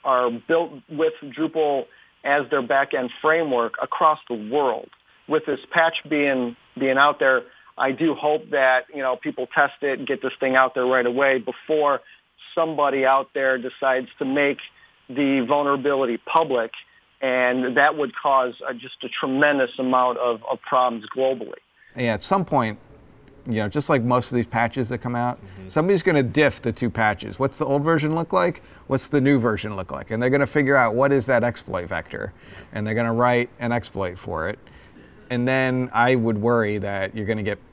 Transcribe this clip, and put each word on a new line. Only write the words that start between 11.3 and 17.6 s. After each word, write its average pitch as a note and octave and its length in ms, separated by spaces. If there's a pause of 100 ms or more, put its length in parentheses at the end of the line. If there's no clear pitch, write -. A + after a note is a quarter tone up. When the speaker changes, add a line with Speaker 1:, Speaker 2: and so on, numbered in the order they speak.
Speaker 1:
before C#3+ 640 (520)
somebody C#3+ 500
out C3+ 300
there C3 240
decides C3 520 (100)
to D3 40
make C#3 340 (500)
the C#3 320
vulnerability C#3 760
public, C3 520 (520)
and B2+ 540